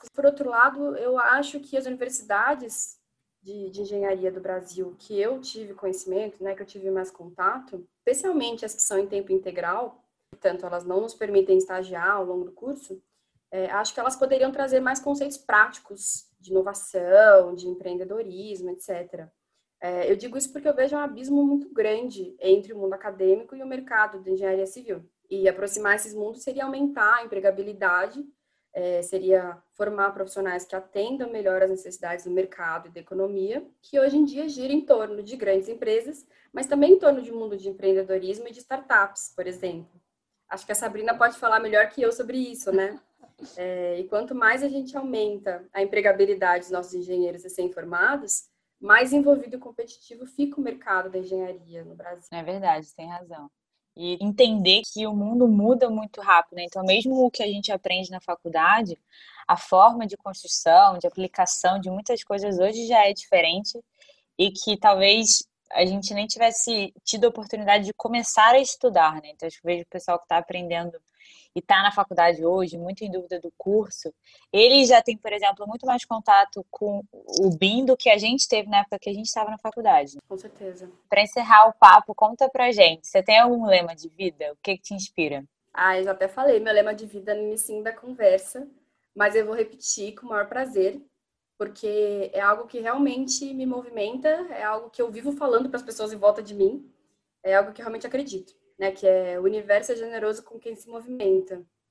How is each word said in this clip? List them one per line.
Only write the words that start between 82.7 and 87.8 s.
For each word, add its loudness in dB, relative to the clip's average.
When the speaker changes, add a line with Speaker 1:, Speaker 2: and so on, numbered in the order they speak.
Speaker 2:
gente, 6
você 2
tem 6
algum 2
lema 2
de -18
vida? -8
O -20
que -4
que -20
te -12
inspira? -6
Speaker 1:
Ah, 2
eu -2
já -2
até -2
falei 2
meu -2
lema 2
de -14
vida -8
no -4
início -6